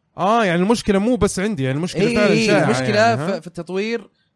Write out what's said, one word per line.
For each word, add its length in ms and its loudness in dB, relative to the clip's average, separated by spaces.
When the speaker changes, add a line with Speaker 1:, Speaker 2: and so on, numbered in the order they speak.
Speaker 1:
آه، 260 0
يعني 180 0
المشكلة 360 0
مو 180 2
بس 220 -2
عندي، 240 -4
يعني 160 -2
المشكلة 240 -4
Speaker 2:
إيه، 140 0
Speaker 1:
فعلا 160 4
Speaker 2:
إيه، 140 2
Speaker 1:
شائعة 180 4
Speaker 2:
المشكلة 320 0
Speaker 1:
يعني، 200 4
Speaker 2:
ف-، 40 -4
Speaker 1:
ها؟ 200 -4
Speaker 2:
في 60 -18
التطوير 640 -6